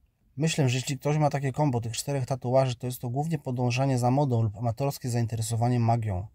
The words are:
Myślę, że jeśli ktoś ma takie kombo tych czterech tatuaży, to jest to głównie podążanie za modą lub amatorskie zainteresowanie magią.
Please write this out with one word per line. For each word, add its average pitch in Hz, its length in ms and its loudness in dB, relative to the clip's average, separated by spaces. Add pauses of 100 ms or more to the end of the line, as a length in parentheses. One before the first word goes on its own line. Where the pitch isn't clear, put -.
(380)
Myślę, 151 320 2
że 123 80 2
jeśli 131 220 -4
ktoś 151 180 0
ma 156 120 4
takie 139 220 -2
kombo 127 300 0
tych 113 160 -8
czterech 139 280 -4
tatuaży, 127 500 2
to - 120 -8
jest 123 140 -8
to 127 80 -6
głównie 147 300 -2
podążanie 127 580 0
za 120 140 2
modą 131 300 4
lub 107 160 0
amatorskie 123 520 -4
zainteresowanie 117 720 0
magią. 110 560 0